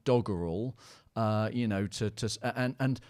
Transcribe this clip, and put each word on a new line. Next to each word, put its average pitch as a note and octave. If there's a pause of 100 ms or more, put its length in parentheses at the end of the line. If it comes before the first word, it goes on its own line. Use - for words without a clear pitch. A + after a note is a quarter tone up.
doggerel, G2+ (400)
uh, G#2+
you A#2+
know, G2+
to, G#2
to A2
s-, G#2
a-, A#2+
and, B2+
and C3